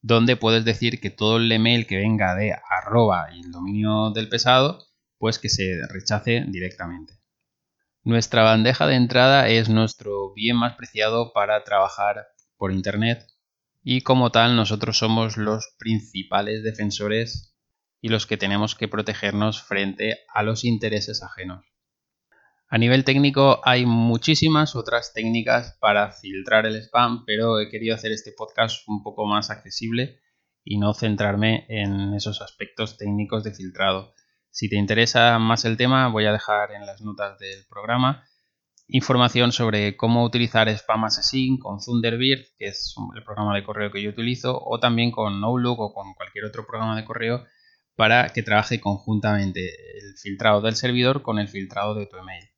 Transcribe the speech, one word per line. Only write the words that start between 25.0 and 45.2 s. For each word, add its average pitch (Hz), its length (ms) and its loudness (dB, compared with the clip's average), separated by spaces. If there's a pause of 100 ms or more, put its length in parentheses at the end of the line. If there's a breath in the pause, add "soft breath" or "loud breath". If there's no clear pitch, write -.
técnicas 117 680 -2
para 104 320 2
filtrar 98 540 -2
el 110 100 -2
spam, 120 500 -2
pero 110 340 0
he 107 100 -4
querido 113 260 -4
hacer 110 160 -8
este 107 260 -10
podcast 113 500 -4
un 104 140 -6
poco 107 240 -6
más 104 240 -2
accesible 117 680 -6 (440)
y 104 140 -4
no 104 160 2
centrarme 104 760 0
en 101 440 -4
esos 104 280 -6
aspectos - 560 -12
técnicos 104 480 -4
de 104 80 -10
filtrado. 95 600 -4 (380)
Si - 180 -6
te 107 80 0
interesa 117 600 4
más 113 280 2
el 113 100 0
tema, 127 320 2
voy 107 200 0
a 104 40 2
dejar 104 400 -2
en 101 140 -14
las 101 160 -16
notas 101 380 -10
del 98 300 -16
programa 123 540 -2 (640)
información 123 640 2
sobre 104 460 0
cómo 117 260 2
utilizar 113 460 2
Spam 110 340 -2
Assassin 131 540 -2
con 104 220 -10
Thunderbird, 120 680 -2 (120)
que 101 100 -10
es - 280 -10 (220)
el 98 80 -18
programa 104 280 -2
de 101 120 -4
correo 104 260 -6
que 98 100 -8
yo 104 100 -6
utilizo, 120 520 -4
o 113 160 -6
también 117 320 2
con 101 320 -4